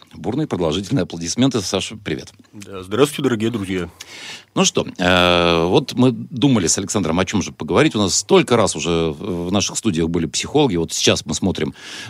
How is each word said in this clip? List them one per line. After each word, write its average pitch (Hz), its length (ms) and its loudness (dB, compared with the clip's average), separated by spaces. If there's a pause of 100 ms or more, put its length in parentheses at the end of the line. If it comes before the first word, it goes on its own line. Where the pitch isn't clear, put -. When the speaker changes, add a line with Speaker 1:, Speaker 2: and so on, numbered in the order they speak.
(140)
Speaker 1:
Бурные 92 340 -4
продолжительные 90 560 0
аплодисменты. 107 560 -2
Саша, 95 380 -4
привет. 98 340 -8 (220)
Speaker 2:
Да, 98 300 -14
здравствуйте, 127 400 0
дорогие 113 280 2
друзья. 95 380 -4 (640)
Speaker 1:
Ну 185 100 4
что, - 240 0 (100)
э, 87 680 4
вот 123 300 2
мы 127 180 4
думали 117 540 0
с - 100 0
Александром, 92 420 -2
о 95 60 2
чём 95 160 0
же 76 100 -6
поговорить. 92 460 2
У - 20 0
нас 95 160 0
столько - 300 4 (100)
раз 101 200 4
уже 82 340 0
в, 87 380 -6
в 90 40 -4
наших 95 240 0
студиях 82 320 0
были 82 200 0
психологи. 131 500 0
Вот 82 160 -2
сейчас - 320 0
мы 78 80 -4
смотрим, 76 400 -2 (360)